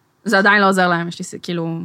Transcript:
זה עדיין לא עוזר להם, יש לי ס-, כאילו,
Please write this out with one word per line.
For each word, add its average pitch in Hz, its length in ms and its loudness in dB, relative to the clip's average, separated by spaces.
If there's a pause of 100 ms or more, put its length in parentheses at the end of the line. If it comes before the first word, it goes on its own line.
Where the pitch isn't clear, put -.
(260)
זה 208 120 2
עדיין 202 240 4
לא 196 80 4
עוזר 185 180 2
להם, 170 200 -2
יש 170 120 -12
לי 185 60 -12
ס-, - 160 -16
כאילו, 165 440 -8